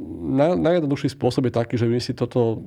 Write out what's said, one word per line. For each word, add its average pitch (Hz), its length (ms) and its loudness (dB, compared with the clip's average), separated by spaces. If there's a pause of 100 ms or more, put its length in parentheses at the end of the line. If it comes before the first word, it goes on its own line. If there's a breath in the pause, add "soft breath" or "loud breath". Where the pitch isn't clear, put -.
(240)
na-, 151 320 2
najjednoduchší 151 540 0
spôsob 123 360 0
je 120 80 0
taký, 120 220 0
že 113 80 2
my 120 140 2
si 120 140 -4
toto, 117 540 0